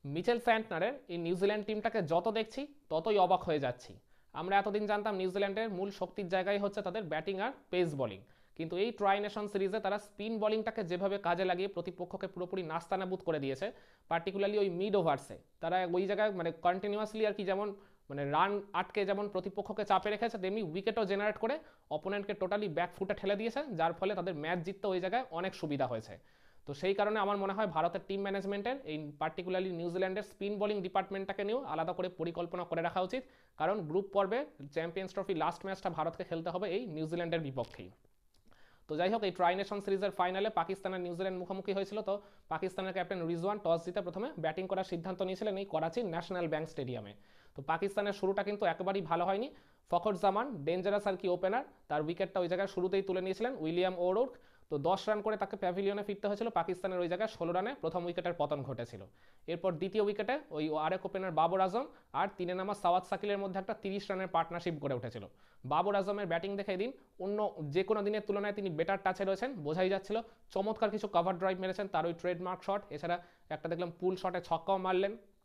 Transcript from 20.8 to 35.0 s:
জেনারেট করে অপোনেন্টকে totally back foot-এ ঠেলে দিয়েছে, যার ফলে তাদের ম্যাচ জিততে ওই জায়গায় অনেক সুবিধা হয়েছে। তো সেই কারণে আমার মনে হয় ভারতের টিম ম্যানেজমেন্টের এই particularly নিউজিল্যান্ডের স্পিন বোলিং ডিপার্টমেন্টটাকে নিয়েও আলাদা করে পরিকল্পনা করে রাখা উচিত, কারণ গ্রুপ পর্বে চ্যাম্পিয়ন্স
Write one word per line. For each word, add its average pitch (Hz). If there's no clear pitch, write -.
জেনারেট 202
করে 269
অপোনেন্টকে 196
totally 202
back 170
foot-এ 190
ঠেলে 196
দিয়েছে, 226
যার 165
ফলে 190
তাদের 180
ম্যাচ 160
জিততে 196
ওই 185
জায়গায় 202
অনেক 185
সুবিধা 139
হয়েছে। 113
তো 143
সেই 185
কারণে 208
আমার 202
মনে 196
হয় 208
ভারতের 170
টিম 196
ম্যানেজমেন্টের 196
এই 151
particularly 185
নিউজিল্যান্ডের 185
স্পিন 202
বোলিং 208
ডিপার্টমেন্টটাকে 190
নিয়েও 233
আলাদা 160
করে 180
পরিকল্পনা 175
করে 165
রাখা 170
উচিত, 254
কারণ 190
গ্রুপ 175
পর্বে 202
চ্যাম্পিয়ন্স 170